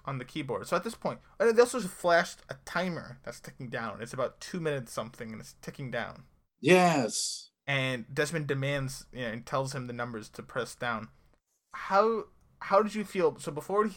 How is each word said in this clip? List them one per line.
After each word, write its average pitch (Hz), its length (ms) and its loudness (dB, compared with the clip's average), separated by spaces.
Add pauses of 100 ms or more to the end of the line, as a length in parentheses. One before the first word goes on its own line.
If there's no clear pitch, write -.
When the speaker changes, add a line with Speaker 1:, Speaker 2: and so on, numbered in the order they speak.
Speaker 1:
on 139 140 -6
the 127 80 -8
keyboard. 123 400 -6
So 175 120 0
at 175 60 -2
this 226 120 -6
point, 135 240 -6 (200)
uh, 226 120 6
they 226 100 8
also 247 200 4
flashed 180 580 2 (100)
a 139 60 -10 (100)
timer 175 580 -4
that's - 160 -12
ticking 135 300 -14
down. 113 320 -8
It's 117 120 -10
about 131 280 -2
two - 180 -8
minutes 143 320 -4
something, 117 400 -8
and 110 100 -10
it's - 200 -16
ticking 135 300 -10
down. 110 320 -6 (360)
Speaker 2:
Yes. 160 920 4 (160)
Speaker 1:
And 131 460 -2
Desmond 151 340 0
demands, 139 640 -2
you 127 80 -8
know, 120 60 -4
and 113 180 -8
tells 135 300 -2
him 127 120 -6
the 120 60 -8
numbers 120 360 -6
to - 120 -14
press 117 320 -6
down. 113 360 -4 (640)
How, 214 500 4 (380)
how 196 200 6
did 208 140 0
you 214 80 -2
feel? 165 360 2
So 165 120 -8
before 190 340 2
he 208 120 -2